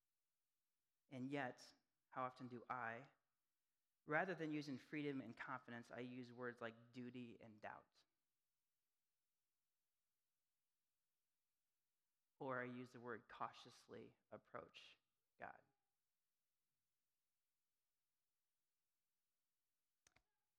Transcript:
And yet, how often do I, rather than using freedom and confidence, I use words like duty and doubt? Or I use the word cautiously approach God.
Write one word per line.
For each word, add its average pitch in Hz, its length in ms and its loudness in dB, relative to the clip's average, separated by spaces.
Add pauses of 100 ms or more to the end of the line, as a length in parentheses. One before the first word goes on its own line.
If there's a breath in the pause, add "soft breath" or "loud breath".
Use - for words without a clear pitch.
(1160)
And 127 160 0
yet, 139 300 2 (500)
how 131 120 2
often 127 260 0
do 120 100 -4 (120)
I, 117 280 2 (1080)
rather 170 260 8
than 156 180 4
using 143 260 2 (100)
freedom 147 360 4
and 117 140 -6
confidence, 120 560 -2
I 117 60 0
use 127 260 -2 (100)
words 120 260 0
like 113 120 0 (200)
duty 123 500 -4
and 113 80 -12 (100)
doubt? - 220 -4 (4000)
Or 127 240 4
I - 0 -
use 123 300 -4
the 120 100 -10
word 113 240 0
cautiously 117 800 -4 (240)
approach - 640 -10 (420)
God. - 220 -4 (4000)